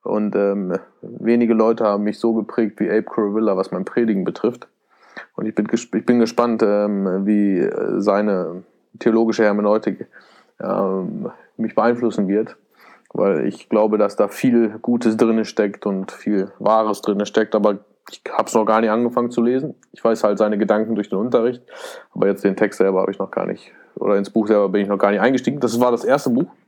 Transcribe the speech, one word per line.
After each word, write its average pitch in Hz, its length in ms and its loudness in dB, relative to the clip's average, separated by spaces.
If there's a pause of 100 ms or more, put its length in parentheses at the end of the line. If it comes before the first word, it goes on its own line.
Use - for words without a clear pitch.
Und, 104 320 -2
ähm, 98 440 0 (240)
wenige 117 500 0
Leute 113 320 2
haben 104 200 0
mich 104 140 -4
so 117 140 0
geprägt 110 480 -2
wie 110 80 0
Abe 107 140 2
Kuruvilla, 104 560 0
was - 120 -2
mein 95 140 -6
Predigen 107 400 0
betrifft. 123 420 -4 (680)
Und - 100 -8
ich 107 100 -6
bin 107 120 0
gesp-, - 280 -6
ich 113 120 -2
bin 120 140 4
gespannt, 117 440 0
ähm, 101 600 0
wie, 104 320 2
äh, - 420 -2
seine 98 600 0 (360)
theologische 113 460 2
Hermeneutik, 104 600 0 (540)
ähm, 95 680 -4 (260)
mich 113 180 -6
beeinflussen 113 540 0
wird, 107 280 -2 (560)
weil 90 340 0
ich - 220 -8
glaube, 107 300 2
dass 101 180 0
da 101 120 2
viel 117 520 2
Gutes 117 360 0
drinne 113 280 2
steckt 104 420 -2
und 95 260 -4
viel 98 460 -2
Wahres 107 440 2
drinne 101 240 0
steckt, - 280 0
aber 104 240 2 (320)
ich - 200 -20
hab's - 240 -4
noch 110 100 4
gar 110 160 2
nicht 113 100 2
angefangen 120 400 0
zu 123 120 -2
lesen. 131 320 0 (180)
Ich - 100 -20
weiß 113 220 0
halt 104 140 2
seine 107 200 2
Gedanken 107 360 0
durch 101 160 -4
den 95 80 -2
Unterricht, 120 440 0 (520)
aber 98 120 0
jetzt 98 160 0
den 98 140 0
Text 101 220 -2
selber 95 240 2
hab 95 80 -2
ich 98 80 -10
noch 95 120 -6
gar 90 160 -4
nicht, - 260 -10 (240)
oder 101 200 0
ins 101 140 -2
Buch 107 160 0
selber 104 240 4
bin 101 120 0
ich 98 60 -4
noch 101 100 0
gar 101 120 2
nicht 101 100 0
eingestiegen. 135 400 0
Das 117 180 0
war 123 120 4
das 120 140 -2
erste 135 260 0
Buch. 131 200 0 (180)